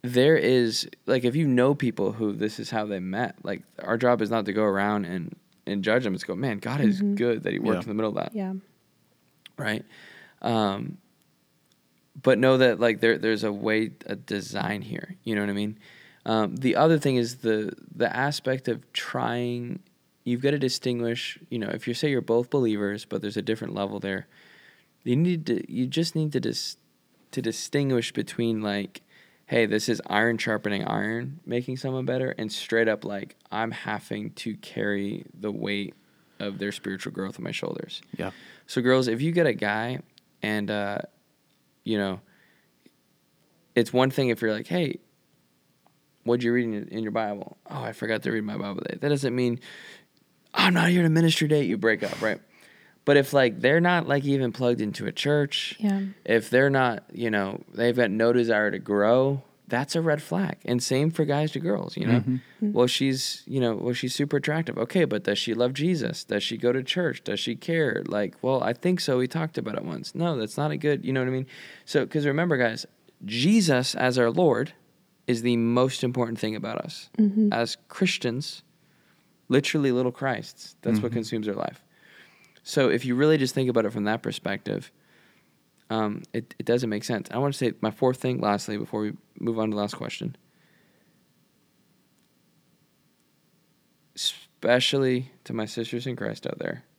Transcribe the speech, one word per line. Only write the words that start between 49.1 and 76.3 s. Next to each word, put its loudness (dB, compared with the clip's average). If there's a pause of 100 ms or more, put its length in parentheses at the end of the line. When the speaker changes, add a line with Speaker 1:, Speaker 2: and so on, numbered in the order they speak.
Speaker 1:
mean, 0 (920)
"I'm 4
not 4
here 6
to 6
ministry 6
date," 4
you 0
break 4
up, -4
right? 0 (640)
But 6
if, 6
like, 4
they're 6
not, 4
like, 0
even 2
plugged 2
into -4
a -4
church, 0
Speaker 2:
Yeah. 0 (240)
Speaker 1:
if 2
they're 6
not, 2
you -4
know, 0 (100)
they've 2
got 4
no 4
desire 4
to -6
grow, 4 (260)
that's -2
a 0
red 2
flag. -4
And 0
same 2
for 0
guys 0
to -6
girls, -4
you -4
know? 4
Speaker 3:
Mm-hmm. -2
Speaker 2:
Mm-hmm. -4
Speaker 1:
"Well, 4
she's, -2
you -2
know, 2
well, -2
she's -4
super 0
attractive." -2
Okay, 0
but -4
does 0
she -2
love 2
Jesus? -2
Does -2
she -6
go 2
to 0
church? -2
Does -4
she -4
care? 0
Like, -2
"Well, 2
I 0
think 0
so. 0
We 2
talked -4
about -6
it -6
once." -8
No, 0
that's -4
not 0
a -4
good, 0
you -2
know 2
what 0
I 0
mean? -2 (400)
So, 2
'cause -2
remember, 2
guys, 0 (400)
Jesus 4
as 2
our 6
Lord 4 (520)
is 0
the 2
most 2
important -2